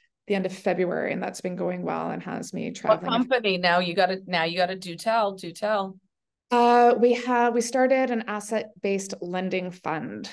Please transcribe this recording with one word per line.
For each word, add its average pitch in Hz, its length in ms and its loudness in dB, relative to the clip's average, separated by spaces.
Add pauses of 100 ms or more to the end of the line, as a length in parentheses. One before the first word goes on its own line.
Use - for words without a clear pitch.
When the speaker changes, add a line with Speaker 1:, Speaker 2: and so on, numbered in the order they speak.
(260)
Speaker 1:
the 202 80 -2
end 190 100 0
of 185 80 -4
February, 175 640 -2
and 180 80 -6
that's 185 180 -8
been 180 160 -6
going 180 260 -4
well 165 280 -4
and 170 140 -8
has 170 280 -10
me - 140 -8
Speaker 2:
What - 80 -8
Speaker 1:
traveling 165 380 0
a 226 40 0
Speaker 2:
company? 240 400 0
Now 175 220 4
you 180 160 0
gotta, 190 320 2
now 175 180 0
you 170 140 -4
gotta 185 180 0
do 180 200 -10
tell, 220 360 0
do 185 200 -12
tell. 196 440 -4 (540)
Speaker 1:
Uh, 240 480 8
we 240 160 6
have, 240 400 2
we 240 80 2
started 262 480 2
an 226 160 -2
asset-based 202 960 -4
lending 185 480 -4
fund. 160 600 -8